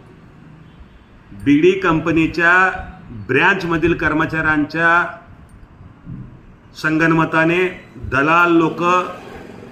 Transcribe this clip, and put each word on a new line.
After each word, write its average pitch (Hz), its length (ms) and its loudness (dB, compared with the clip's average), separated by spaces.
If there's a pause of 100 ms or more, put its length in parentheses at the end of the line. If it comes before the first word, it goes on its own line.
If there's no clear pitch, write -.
(1400)
बिडी 151 280 6
कंपनीच्या 170 1000 2 (580)
ब्रँचमधील 170 640 0
कर्मचाऱ्यांच्या 160 1200 0 (1600)
संगनमताने 160 840 0 (280)
दलाल 160 560 0
लोक 165 320 0 (880)